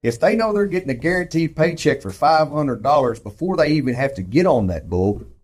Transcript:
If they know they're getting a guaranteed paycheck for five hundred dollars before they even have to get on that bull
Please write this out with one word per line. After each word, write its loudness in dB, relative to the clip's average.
If -2
they 2
know 0
they're 0
getting -4
a -2
guaranteed -2
paycheck 0
for -8
five 2
hundred -4
dollars 2
before -6
they 2
even 0
have -2
to -8
get 2
on 2
that -6
bull 0